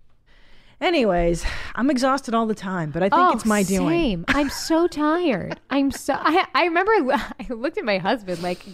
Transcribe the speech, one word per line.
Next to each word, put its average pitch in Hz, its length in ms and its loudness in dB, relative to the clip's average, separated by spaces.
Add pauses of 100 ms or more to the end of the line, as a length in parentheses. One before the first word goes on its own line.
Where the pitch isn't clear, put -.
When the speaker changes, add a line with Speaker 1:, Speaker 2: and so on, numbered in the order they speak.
(800)
Speaker 1:
anyways, 190 640 2 (300)
I'm 247 140 0
exhausted 269 440 0
all 226 120 2
the 220 100 -2
time, 180 360 -6
but 170 120 -2
I 196 60 4
think 320 120 4
Speaker 2:
Oh, 359 120 6
Speaker 1:
it's 226 120 -2
my 208 180 2
doing. 190 260 0
Speaker 2:
same. 285 380 0
I'm 269 220 2
so 330 380 0
tired. 302 720 -2 (100)
I'm 277 220 0
so, - 260 -4
I, 330 360 2
I 294 120 2
remember 359 280 2
l-, 285 180 2 (240)
<laughs> - 40 -14
I 240 140 -10
looked 247 240 -6
at 370 80 -4
my 202 120 0
husband, 185 460 -4
like, 180 300 -6